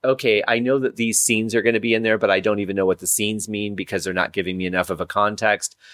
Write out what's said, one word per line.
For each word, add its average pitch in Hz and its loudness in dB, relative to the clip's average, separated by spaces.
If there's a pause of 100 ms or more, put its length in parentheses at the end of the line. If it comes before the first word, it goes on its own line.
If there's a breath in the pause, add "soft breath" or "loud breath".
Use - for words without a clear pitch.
"Okay, 127 2
I 117 2
know 127 2
that 131 -2
these 113 0
scenes 110 0
are 110 4
gonna 113 2
be 113 2
in 113 0
there, 110 2
but 104 2
I 95 4
don't 101 0
even 98 -4
know 95 2
what 92 2
the 92 -8
scenes 107 -4
mean 104 -4
because 95 -6
they're 92 -4
not 90 -2
giving 92 -2
me 92 -4
enough 90 0
of 85 -4
a 87 -4
context." 104 0 (180 loud breath)